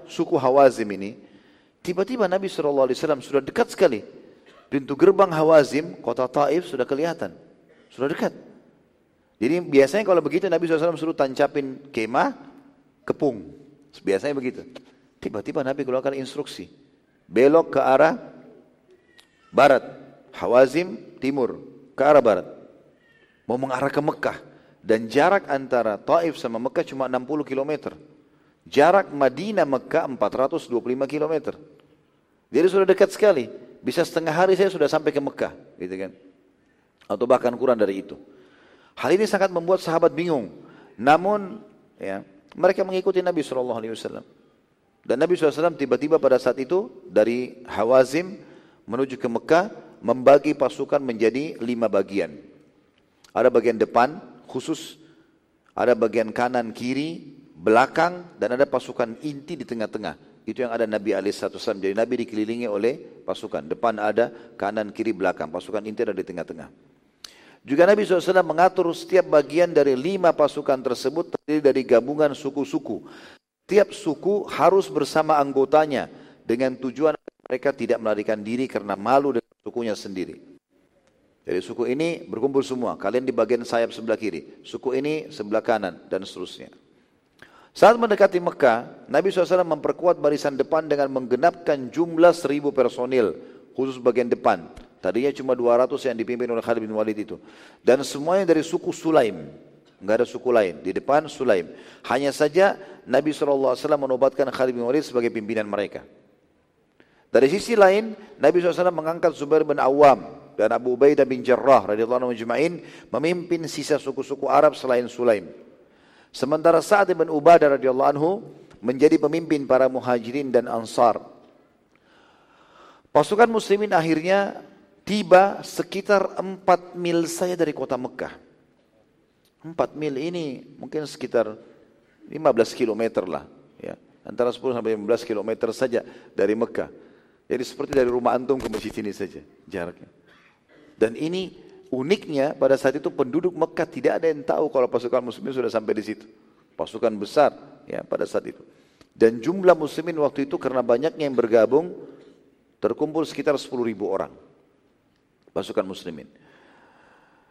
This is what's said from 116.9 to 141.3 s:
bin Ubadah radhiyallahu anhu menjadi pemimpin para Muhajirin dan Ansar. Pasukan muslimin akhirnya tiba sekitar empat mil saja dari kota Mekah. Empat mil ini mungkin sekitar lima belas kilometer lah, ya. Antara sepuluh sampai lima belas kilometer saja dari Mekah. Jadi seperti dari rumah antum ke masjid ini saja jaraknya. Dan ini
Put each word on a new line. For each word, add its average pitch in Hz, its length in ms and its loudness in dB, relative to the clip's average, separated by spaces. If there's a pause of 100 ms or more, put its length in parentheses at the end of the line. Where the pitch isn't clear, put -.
bin 160 160 0
Ubadah 147 480 6
radhiyallahu 131 320 2
anhu 165 320 -2 (400)
menjadi 135 320 4
pemimpin 156 480 0
para 131 240 4
Muhajirin 123 640 -4
dan 120 160 2
Ansar. 113 560 0 (1900)
Pasukan 208 320 6
muslimin 208 480 0
akhirnya 170 720 0 (420)
tiba 196 560 4
sekitar - 720 -2
empat 185 560 0
mil 170 320 -2
saja 180 320 -4
dari 156 160 0
kota 131 240 -4
Mekah. 123 400 -10 (1300)
Empat 156 320 -4
mil 143 240 -6
ini 156 560 -8
mungkin 151 320 -10
sekitar 113 480 -2 (720)
lima 151 240 0
belas 113 240 0
kilometer 110 480 -2
lah, 73 240 -8 (320)
ya. 50 160 -14 (240)
Antara 120 320 -4
sepuluh 120 240 -4
sampai 110 160 -2
lima 104 160 -4
belas 113 160 0
kilometer 110 480 -4
saja 120 320 -2 (320)
dari 98 160 2
Mekah. 110 400 -4 (560)
Jadi 123 160 -4
seperti 139 320 -8
dari 123 160 4
rumah 120 240 0
antum 131 240 -2
ke 117 80 -8
masjid 107 320 -8
ini 104 160 -8
saja 78 240 -10 (240)
jaraknya. 87 480 -12 (880)
Dan 113 160 0
ini 180 400 -6 (320)